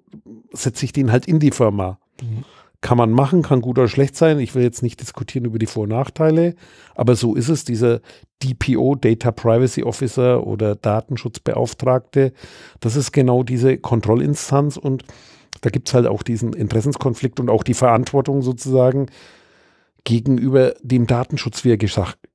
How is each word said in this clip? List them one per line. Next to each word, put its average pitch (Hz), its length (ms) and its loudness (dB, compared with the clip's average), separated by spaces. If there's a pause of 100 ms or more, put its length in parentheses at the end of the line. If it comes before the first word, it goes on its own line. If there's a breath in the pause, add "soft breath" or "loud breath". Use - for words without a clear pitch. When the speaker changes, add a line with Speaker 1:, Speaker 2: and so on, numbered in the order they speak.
(520)
Speaker 1:
setze - 320 -6
ich 120 80 -6
den 131 200 0
halt 127 160 2
in 160 100 4
die 147 140 4
Firma. 101 480 -2 (200)
Speaker 2:
Mhm. 117 220 -8 (380 loud breath)
Speaker 1:
Kann - 180 0
man 113 140 4
machen, 139 300 4
kann 135 180 2
gut 120 180 -2
oder 127 80 4
schlecht 135 300 0
sein. 156 240 2
Ich 123 160 -4
will 123 80 2
jetzt 120 180 -2
nicht 120 180 -6
diskutieren 120 440 -8
über 113 160 -4
die 110 60 -2
Vor- 107 180 -4
und 104 60 -4
Nachteile, 160 640 0 (400 loud breath)
aber 120 180 2
so 117 220 0
ist 127 120 -2
es, 156 160 0
dieser 117 360 0 (420 loud breath)
D 131 120 -2
P 127 220 0
O, 131 200 0
Data 117 340 0
Privacy 117 540 0
Officer 123 640 0
oder 104 280 -2
Datenschutzbeauftragte, 120 1600 -2 (480 loud breath)
das 117 160 -2
ist 139 160 -2
genau 127 320 2
diese 127 340 0
Kontrollinstanz 139 960 0
und 131 280 -6 (560 loud breath)
da 117 100 -2
gibt's - 220 -4
halt 123 140 4
auch 107 160 -2
diesen 117 300 -4
Interessenskonflikt 117 880 -2
und 120 100 0
auch 110 140 2
die 123 100 0
Verantwortung 131 680 2
sozusagen 131 640 0 (960 soft breath)
gegenüber 127 800 2
dem 120 260 2
Datenschutz, 123 560 -4
wie 123 80 4
er 107 60 2
gesach-, 101 360 -4 (200)